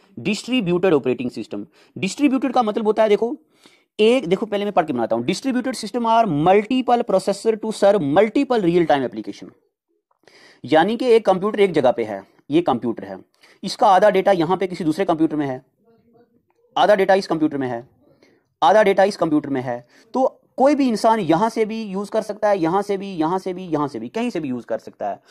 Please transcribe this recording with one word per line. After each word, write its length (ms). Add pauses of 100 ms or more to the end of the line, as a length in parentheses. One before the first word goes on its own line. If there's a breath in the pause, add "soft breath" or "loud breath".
(200 soft breath)
डिस्ट्रीब्यूटेड 720
ऑपरेटिंग 380
सिस्टम। 360 (300 soft breath)
डिस्ट्रीब्यूटेड 560
का 100
मतलब 240
होता 160
है 60
देखो, 280 (640 soft breath)
एक, 280
देखो 180
पहले 180
मैं 100
पढ़ 120
के 80
बनाता 220
हूँ। 100
Distributed 600
system 160
are 280 (180)
multiple 560
processor 500 (120)
to 0
serve 340
multiple 640
real 260
time 220
application। 400 (1160 soft breath)
यानी 320
कि 80
एक 200
कंप्यूटर 340
एक 140
जगह 180
पे 120
है, 240 (240)
ये 100
कंप्यूटर 420
है, 220 (380 soft breath)
इसका 240
आधा 220
डेटा 220
यहाँ 260
पे 100
किसी 160
दूसरे 220
कंप्यूटर 300
में 120
है, 180 (1120)
आधा 180
डेटा 180
इस 140
कंप्यूटर 300
में 100
है, 220 (760 soft breath)
आधा 200
डेटा 200
इस 140
कंप्यूटर 320
में 120
है। 260 (260 soft breath)
तो 280 (160)
कोई 180
भी 120
इंसान 320
यहाँ 300
से 160
भी 180
यूज़ 280
कर 100
सकता 280
है, 100
यहाँ 220
से 160
भी, 160
यहाँ 260
से 140
भी, 100
यहाँ 240
से 120
भी, 100
कहीं 200
से 100
भी 100
यूज़ 160
कर 120
सकता 320
है। 220